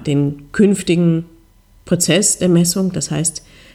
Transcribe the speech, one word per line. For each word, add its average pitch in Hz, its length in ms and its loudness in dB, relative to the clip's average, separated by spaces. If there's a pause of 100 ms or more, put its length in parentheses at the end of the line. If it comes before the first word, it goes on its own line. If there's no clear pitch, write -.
den 143 460 -2
künftigen 175 760 2 (600)
Prozess 175 520 0
der 180 120 0
Messung, 175 420 0
das 156 180 -8
heißt, 151 340 -4 (300)